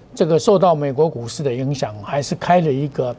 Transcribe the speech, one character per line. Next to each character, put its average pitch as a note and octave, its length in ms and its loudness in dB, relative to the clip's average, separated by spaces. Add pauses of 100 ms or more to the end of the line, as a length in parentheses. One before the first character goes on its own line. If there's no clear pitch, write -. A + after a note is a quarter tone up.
(120)
这 F#3 140 0
个 D#3+ 100 2
受 F#3+ 220 4
到 E3+ 160 4
美 C#3+ 180 -2
国 D3+ 160 2
股 A#2 200 -8
市 - 120 -10
的 C#3 140 -2
影 C3+ 180 -4
响， A#2 300 -6
还 C#3+ 180 -4
是 D#3 140 -4
开 F3+ 260 2
了 D#3 120 0
一 C#3 160 -2
个 B2+ 300 -4